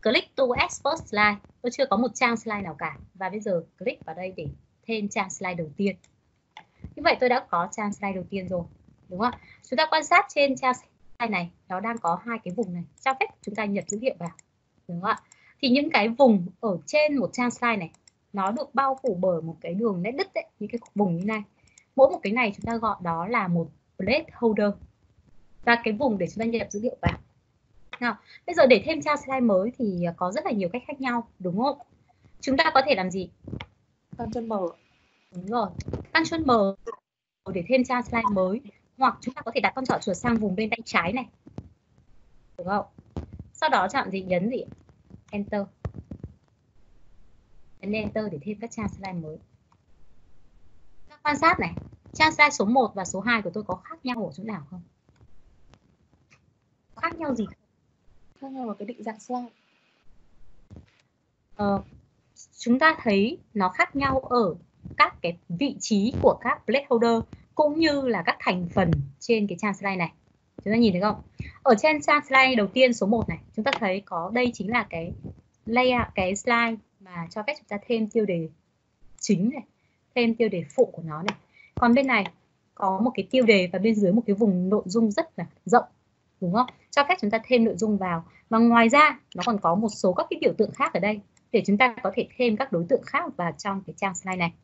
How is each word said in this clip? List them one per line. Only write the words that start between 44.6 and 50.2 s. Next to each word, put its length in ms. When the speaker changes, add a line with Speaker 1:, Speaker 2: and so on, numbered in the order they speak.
Speaker 1:
Enter. 320
Nhấn 120
Enter 400
để 100
thêm 180
các 100
trang 180
slide 240
mới. 240